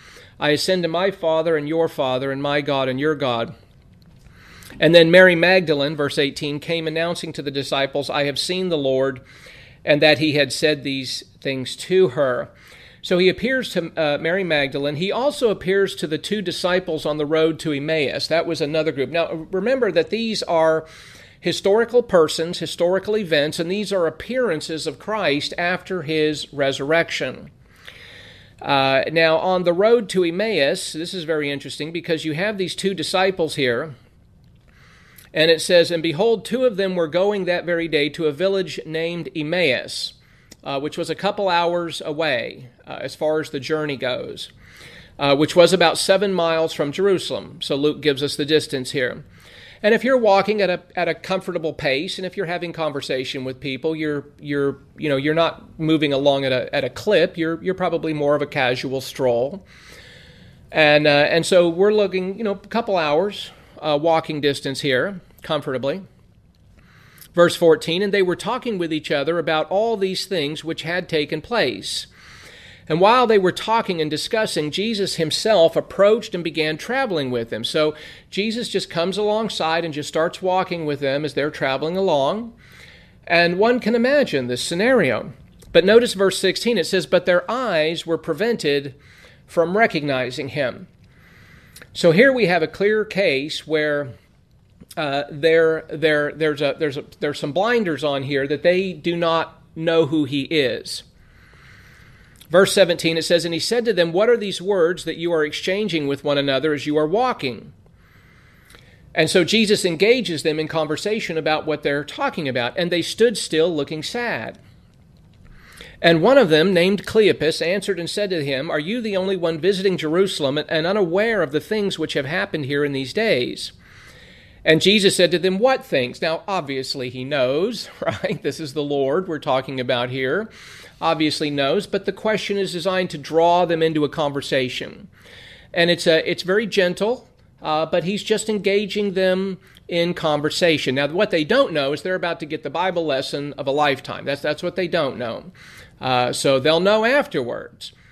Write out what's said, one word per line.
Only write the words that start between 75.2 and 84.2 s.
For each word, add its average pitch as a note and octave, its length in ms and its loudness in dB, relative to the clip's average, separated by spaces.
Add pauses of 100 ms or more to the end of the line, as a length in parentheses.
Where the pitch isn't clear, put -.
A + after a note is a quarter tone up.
approached G3+ 580 2
and F3+ 80 -4
began D#3 340 -2
traveling G3 540 -2
with A#2 200 -4
them." A2 120 -6
So D3+ 320 0 (360)
Jesus A3 380 -4
just - 220 -6
comes F3 260 -2
alongside G3+ 680 -2
and D#3+ 100 -6
just C#3+ 140 -8
starts E3+ 340 -2
walking F3+ 440 -2
with D3 120 -2
them C#3 260 -2
as D3 100 -6
they're C#3+ 160 0
traveling D3 460 -2
along. F#3+ 560 0 (760)
And E3+ 300 2
one A#3+ 200 4
can A3 160 0
imagine A#3 540 2